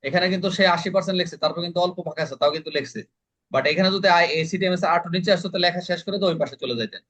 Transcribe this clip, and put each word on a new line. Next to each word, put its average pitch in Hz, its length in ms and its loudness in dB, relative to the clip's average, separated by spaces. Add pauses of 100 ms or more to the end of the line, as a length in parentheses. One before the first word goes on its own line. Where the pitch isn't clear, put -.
এখানে 175 240 0
কিন্তু 185 220 0
সে 196 160 2
আশি 175 240 2
পার্সেন্ট 185 280 0
লিখছে, 165 180 -2
তারপর 151 260 -2
কিন্তু 175 180 -2
অল্প 180 220 0
ফাঁকা 160 200 -6
আছে, 135 140 -6
তাও 147 140 4
কিন্তু 156 200 -8
লিখছে। 143 300 -6 (520)
But 135 140 2
এখানে 175 240 2
যদি 196 180 2
আই-, 170 220 6
এই 160 160 0
সিডিএমএস 180 380 0
আর 170 120 4
একটু 175 120 -2
নিচে 185 240 0
আসতো, 180 160 0
তাহলে 175 180 0
লেখা 175 140 0
শেষ 175 240 -4
করে 202 140 -6
তো 190 80 0
ওই 170 120 2
পাশে 139 180 -4
চলে 123 200 -6
যাইতেন। 110 340 -6